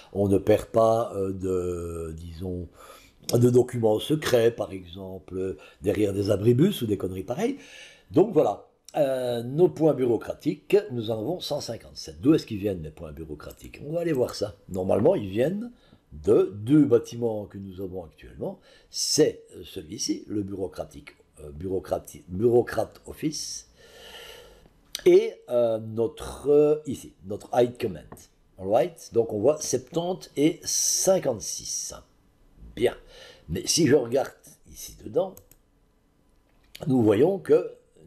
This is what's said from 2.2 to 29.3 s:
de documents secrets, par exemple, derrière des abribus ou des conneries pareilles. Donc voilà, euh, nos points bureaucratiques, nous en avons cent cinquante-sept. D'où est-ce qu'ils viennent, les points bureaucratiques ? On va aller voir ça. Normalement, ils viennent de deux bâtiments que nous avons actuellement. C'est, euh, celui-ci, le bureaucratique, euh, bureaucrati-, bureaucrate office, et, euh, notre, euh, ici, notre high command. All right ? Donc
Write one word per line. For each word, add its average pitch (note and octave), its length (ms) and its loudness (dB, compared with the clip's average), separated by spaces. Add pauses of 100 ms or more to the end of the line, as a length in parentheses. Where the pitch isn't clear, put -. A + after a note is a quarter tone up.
de A#2+ 180 6
documents A#2 500 2
secrets, B2+ 500 2
par G#2 220 -8
exemple, F#2 840 -10 (220)
derrière G2+ 320 0
des G2+ 200 0
abribus A#2+ 500 2
ou A#2 40 -4
des G2+ 120 0
conneries F#2 240 -6
pareilles. G3+ 360 -4 (520)
Donc F#3 220 4
voilà, A#2+ 320 2 (320)
euh, B2+ 460 -2
nos D3 260 2
points D3+ 240 2
bureaucratiques, B2 840 -2 (180)
nous A2+ 180 -6
en A2 100 -4
avons D3+ 200 -6
cent D3 200 -6
cinquante-sept. E2+ 600 -14
D'où C#3+ 100 6
est-ce D3 140 2
qu'ils G#2+ 120 -8
viennent, F#2 240 -4
les D2+ 80 -12
points D#2 220 -16
bureaucratiques ? - 720 -16
On D3+ 60 -10
va E3+ 80 -4
aller E3+ 140 -2
voir A#2+ 200 0
ça. - 220 -6 (140)
Normalement, F#2+ 440 4
ils G#2+ 140 -4
viennent F3 420 -2 (540)
de C#3 320 4
deux C3 300 4
bâtiments A2+ 580 0
que G2+ 140 -16
nous G2 240 -12
avons F#2 240 -8
actuellement. E2+ 540 -14 (280)
C'est, - 560 0 (100)
euh, F#2 80 -16
celui-ci, - 640 -10
le G#2 160 -4
bureaucratique, F2+ 680 -10 (300)
euh, D2+ 100 -16
bureaucrati-, F2 800 -6
bureaucrate A2 760 0
office, - 640 -10 (1400)
et, G3 300 6 (160)
euh, A#2 280 2
notre, A2+ 720 -6
euh, D3 280 6 (100)
ici, G#2 260 -10 (140)
notre G2+ 260 -10
high A#2+ 260 2
command. F#2 240 -6 (560)
All - 120 -6
right ? D#3+ 420 0
Donc A2 220 0